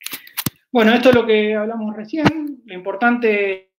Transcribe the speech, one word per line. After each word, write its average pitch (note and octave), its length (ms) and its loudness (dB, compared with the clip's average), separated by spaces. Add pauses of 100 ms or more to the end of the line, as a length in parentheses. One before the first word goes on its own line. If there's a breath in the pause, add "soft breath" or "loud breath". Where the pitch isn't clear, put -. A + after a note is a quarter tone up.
(720 loud breath)
Bueno, A3+ 220 4
esto B3 160 6
es B3 60 6
lo A#3 100 4
que G#3+ 300 2
hablamos G#3+ 400 -6
recién. D4 680 -4
Lo G3 80 -18
importante G3+ 1040 -2